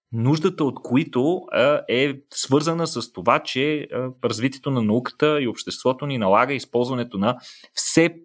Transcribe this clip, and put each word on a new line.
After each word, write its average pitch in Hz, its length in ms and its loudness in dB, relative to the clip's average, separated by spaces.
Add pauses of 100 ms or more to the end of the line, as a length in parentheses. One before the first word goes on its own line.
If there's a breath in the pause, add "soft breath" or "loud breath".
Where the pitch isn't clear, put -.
(120)
нуждата 151 520 0
от 123 140 0
които, 131 640 0 (100)
а, 147 380 2
е 131 240 0 (180)
свързана 160 560 0
с - 260 -8
това, 117 260 2
че, 147 540 -4
а, 127 160 -4 (140)
развитието 123 480 -2
на 123 100 0
науката 127 600 0
и 123 60 -2
обществото 127 580 -4
ни 139 120 -4
налага 110 360 4
използването 120 640 -2
на 113 200 0 (360 loud breath)
все - 360 4 (140)